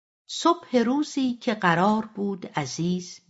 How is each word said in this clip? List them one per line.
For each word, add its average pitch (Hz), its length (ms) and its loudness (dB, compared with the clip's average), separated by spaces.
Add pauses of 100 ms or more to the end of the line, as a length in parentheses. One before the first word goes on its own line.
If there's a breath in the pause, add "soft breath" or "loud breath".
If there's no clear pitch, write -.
(260)
صبح 339 520 0
روزی 262 540 0
که 240 220 -4
قرار 208 520 2
بود 196 400 -6
عزیز 170 840 -4